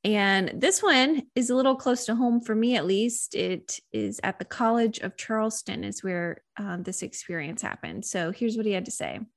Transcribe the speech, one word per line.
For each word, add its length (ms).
And 520
this 260
one 420
is 160
a 40
little 200
close 300
to 100
home 260
for 140
me, 200
at 120
least. 480
It 440
is 320
at 160
the 60
College 540
of 160
Charleston 680
is 200
where, 380
um, 240
this 220
experience 580
happened. 420
So 280
here's 260
what 80
he 60
had 140
to 60
say. 280